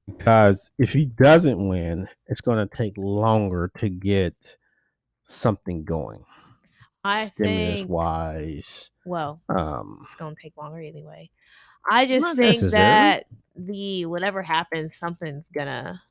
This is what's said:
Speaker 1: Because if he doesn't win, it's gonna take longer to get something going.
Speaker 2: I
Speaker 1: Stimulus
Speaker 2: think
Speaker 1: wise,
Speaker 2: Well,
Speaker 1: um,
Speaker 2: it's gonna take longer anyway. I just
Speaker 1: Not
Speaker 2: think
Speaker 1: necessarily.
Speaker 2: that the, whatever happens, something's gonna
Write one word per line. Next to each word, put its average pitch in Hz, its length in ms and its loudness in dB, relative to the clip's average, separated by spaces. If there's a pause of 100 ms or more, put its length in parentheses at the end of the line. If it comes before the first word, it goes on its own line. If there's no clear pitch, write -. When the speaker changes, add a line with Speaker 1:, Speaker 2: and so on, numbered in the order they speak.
Speaker 1:
Because 107 720 4
if 123 140 0
he 147 120 2
doesn't 131 600 6
win, 87 400 -2 (200)
it's - 140 -4
gonna 110 260 0
take 104 300 -6
longer 101 720 0 (100)
to 110 100 -2
get 92 680 -2 (680)
something 95 600 -4
going. 69 400 -8 (800)
Speaker 2:
I 214 220 -2
Speaker 1:
Stimulus - 540 -2
Speaker 2:
think 180 100 -10
Speaker 1:
wise, 80 1040 -6 (140)
Speaker 2:
Well, 165 420 -10
Speaker 1:
um, 65 580 -6
Speaker 2:
it's - 120 -20
gonna 156 240 -14
take 156 160 -20
longer 151 240 -16
anyway. 156 480 -20 (600)
I 247 160 4
just 262 180 2
Speaker 1:
Not 339 120 -2
Speaker 2:
think 233 260 4
Speaker 1:
necessarily. 208 280 4
Speaker 2:
that 208 360 4 (300)
the, 190 500 -8
whatever 190 360 -4
happens, 160 560 -4
something's 165 520 -10
gonna 143 600 -8